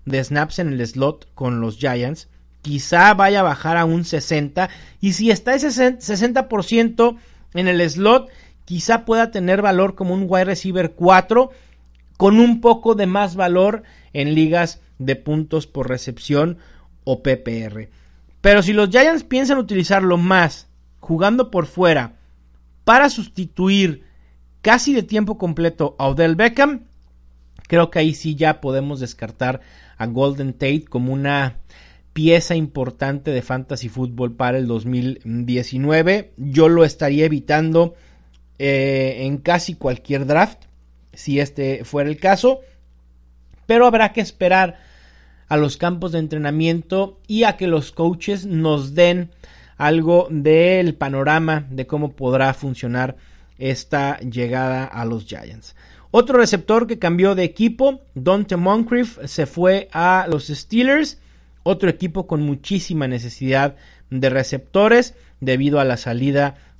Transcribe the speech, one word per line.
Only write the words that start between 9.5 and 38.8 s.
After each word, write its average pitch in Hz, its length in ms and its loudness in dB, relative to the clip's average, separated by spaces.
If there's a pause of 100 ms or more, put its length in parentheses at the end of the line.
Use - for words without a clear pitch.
valor 190 340 2
como 180 180 -4
un 190 140 -2
wide 185 160 2
receiver 185 480 -4
cuatro, 190 600 4 (640)
con 208 240 6
un 233 180 4
poco 226 360 2
de 202 120 0
más 190 300 -2
valor 190 460 2 (280)
en 147 240 -2
ligas 165 460 0 (180)
de 131 160 -2
puntos 151 520 -4
por 135 200 -6
recepción 143 680 -4 (480)
o 127 180 -4
P 131 140 0
P 113 240 -8
R. 110 280 -14 (520)
Pero 202 200 6
si 196 120 0
los 208 160 2
Giants 285 340 4
piensan 269 340 0
utilizarlo 190 600 0
más 175 500 0 (320)
jugando 208 500 0
por 175 160 -2
fuera 156 520 0 (680)
para 262 260 6
sustituir 185 920 -2 (580)
casi 240 320 2
de 226 100 0
tiempo 214 340 -2
completo 165 600 -2
a 135 100 -2
Odell 160 280 2
Beckham, 233 460 2 (880)
creo 170 200 4
que 175 100 -2
ahí 156 140 0
sí 151 220 -6
ya 156 240 0
podemos 139 400 -6
descartar 127 640 -8 (360)
a 117 100 -6
Golden 135 440 -2
Tate 143 320 -4
como 127 300 -4
una 139 460 -4 (520)
pieza 165 440 2
importante 139 760 -6
de 127 120 -2
fantasy 131 440 -8
fútbol 123 480 -6
para 127 220 -2
el 127 100 -2
dos 113 180 -4
mil 127 380 -4
diecinueve. 127 1120 -2
Yo 143 320 2
lo 170 160 6
estaría 151 420 0
evitando, 160 680 0 (640)
eh, 135 600 -2